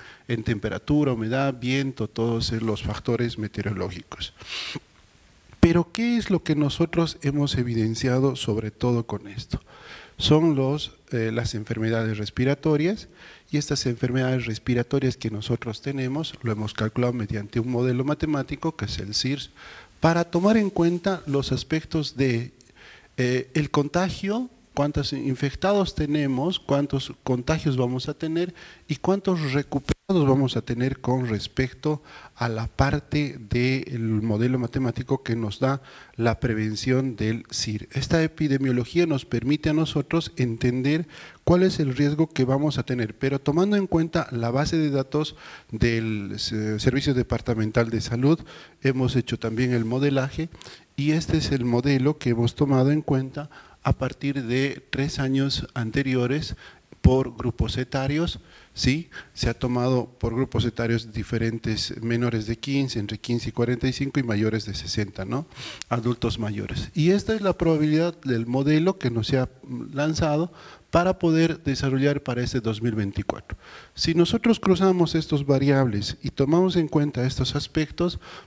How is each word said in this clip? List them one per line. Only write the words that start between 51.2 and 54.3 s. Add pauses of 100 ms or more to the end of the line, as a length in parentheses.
es
el
modelo
que
hemos
tomado
en
cuenta (320)
a
partir